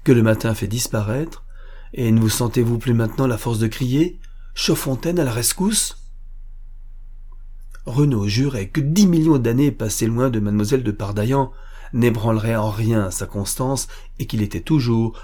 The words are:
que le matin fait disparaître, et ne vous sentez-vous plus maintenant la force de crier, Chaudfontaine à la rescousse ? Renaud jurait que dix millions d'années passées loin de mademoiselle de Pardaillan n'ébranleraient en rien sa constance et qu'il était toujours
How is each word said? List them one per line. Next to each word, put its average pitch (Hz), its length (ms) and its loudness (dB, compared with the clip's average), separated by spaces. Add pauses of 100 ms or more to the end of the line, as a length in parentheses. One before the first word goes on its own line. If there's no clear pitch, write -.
que 151 80 6
le 117 120 6
matin 110 300 2
fait 104 140 -4
disparaître, 117 800 -4 (480)
et 117 180 0
ne 113 80 6
vous 110 100 4
sentez-vous 117 480 0
plus 120 160 0
maintenant 117 340 2
la 120 100 0
force 117 220 -2
de 113 80 2
crier, 135 520 0 (340)
Chaudfontaine 160 640 0
à 160 40 4
la 127 80 0
rescousse ? 180 680 0 (1900)
Renaud 123 420 2
jurait 110 420 0
que - 120 -2
dix 170 260 6
millions 160 300 6
d'années 127 340 4
passées 113 360 -2
loin 117 220 2
de 113 100 0
mademoiselle 104 440 2
de 104 80 -2
Pardaillan 107 600 0 (420)
n'ébranleraient 113 640 2
en 107 140 0
rien 107 400 2
sa 92 160 -6
constance 127 600 -2 (320)
et 120 80 -6
qu'il 107 160 0
était 98 180 -4
toujours 117 640 2